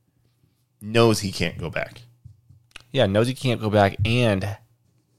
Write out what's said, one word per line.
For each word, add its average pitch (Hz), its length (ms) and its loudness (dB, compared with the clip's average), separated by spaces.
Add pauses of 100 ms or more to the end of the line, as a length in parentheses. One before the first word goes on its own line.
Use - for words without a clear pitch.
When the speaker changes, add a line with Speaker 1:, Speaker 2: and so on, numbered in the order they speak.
(800)
Speaker 1:
knows 110 380 4
he 95 120 -6
can't - 260 -4
go 82 120 -8
back. - 320 -10 (920)
Speaker 2:
Yeah, 131 140 2
knows 104 220 2
he 131 60 -4
can't 120 280 -4
go 110 80 -2
back. 101 360 4
And 107 520 0 (600)